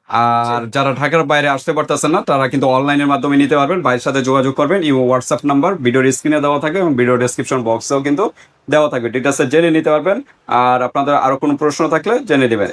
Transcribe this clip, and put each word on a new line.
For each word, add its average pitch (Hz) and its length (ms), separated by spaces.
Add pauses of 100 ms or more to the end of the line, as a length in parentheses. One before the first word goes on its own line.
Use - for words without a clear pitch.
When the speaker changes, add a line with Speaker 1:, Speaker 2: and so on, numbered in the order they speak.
Speaker 1:
আর 117 560
Speaker 2:
জি। 113 60
Speaker 1:
যারা 135 240
ঢাকার 147 300
বাইরে 147 240
আসতে 170 240
পারতেছেন 151 380
না, 185 120
তারা 135 260
কিন্তু 135 180
অনলাইনের 143 400
মাধ্যমে 143 300
নিতে 143 200
পারবেন। 151 260
ভাইয়ের - 180
সাথে 135 220
যোগাযোগ 135 320
করবেন, 180 280
ইমো, 131 340
WhatsApp 131 300
নাম্বার 143 280
ভিডিওর 131 380
স্ক্রিনে 151 280
দেওয়া 143 200
থাকবে 160 180
এবং 175 160
ভিডিও 123 220
ডেসক্রিপশন 123 460
বক্সেও 113 400
কিন্তু 143 280 (400)
দেওয়া 151 180
থাকবে, 117 220
ডিটেলসে 135 360
জেনে 160 240
নিতে 160 200
পারবেন। 180 320 (240)
আর 123 360
আপনাদের 139 320
আরো 135 220
কোনো 147 200
প্রশ্ন 151 320
থাকলে 165 300
জেনে 147 300
নেবেন। 104 240